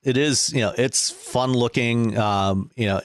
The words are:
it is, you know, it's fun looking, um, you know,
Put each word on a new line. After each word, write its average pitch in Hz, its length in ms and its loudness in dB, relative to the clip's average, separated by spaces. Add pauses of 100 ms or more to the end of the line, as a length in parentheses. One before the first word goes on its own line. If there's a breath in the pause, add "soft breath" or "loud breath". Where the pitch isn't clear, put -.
it 127 120 0
is, 139 360 0
you 139 80 0
know, 107 180 0
it's - 320 0
fun 127 420 -2
looking, 117 640 0
um, 98 600 0
you 117 100 -2
know, 95 180 0